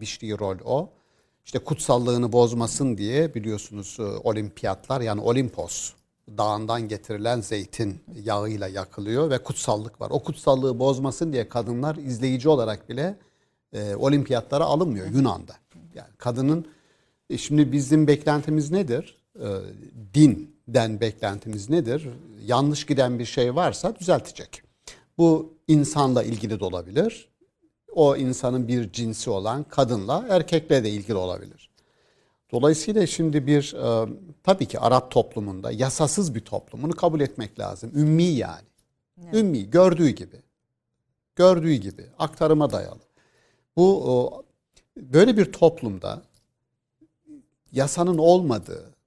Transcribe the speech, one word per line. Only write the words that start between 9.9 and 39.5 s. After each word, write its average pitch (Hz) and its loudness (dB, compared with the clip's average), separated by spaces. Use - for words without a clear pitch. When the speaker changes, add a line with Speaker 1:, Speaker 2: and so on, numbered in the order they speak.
Speaker 1:
var. 107 -6
O 139 -2
kutsallığı 131 0
bozmasın 135 0
diye 117 -2
kadınlar 123 -4
izleyici 131 -2
olarak 113 0
bile, 156 -6
e, 104 -6
olimpiyatlara 135 0
alınmıyor 143 0
Yunan'da. 101 0
Yani - -20
kadının, 135 -2
e, - -6
şimdi 147 2
bizim 147 4
beklentimiz 147 0
nedir? 165 -4
E, 135 -10
dinden 117 2
beklentimiz 104 -6
nedir? 147 -2
Yanlış 139 0
giden 123 0
bir 120 -6
şey 123 -2
varsa 170 -2
düzeltecek. - -4
Bu 160 4
insanla 143 4
ilgili 107 -6
de 101 -4
olabilir. 95 -4
O 143 6
insanın 127 -2
bir 117 -2
cinsi 113 -6
olan 110 -4
kadınla, 127 0
erkekle 156 2
de 107 -2
ilgili 104 -4
olabilir. 92 -6
Dolayısıyla 160 2
şimdi 151 -2
bir, 143 2
e, 117 -2
tabii 190 2
ki - -8
Arap 120 2
toplumunda 104 -2
yasasız 135 -2
bir 113 -4
toplum. - -10
Bunu 160 -4
kabul 160 0
etmek 123 -6
lazım. 98 -12
Ümmi 151 4
yani. 98 -2
Speaker 2:
Evet. 175 -10
Speaker 1:
Ümmi, 160 0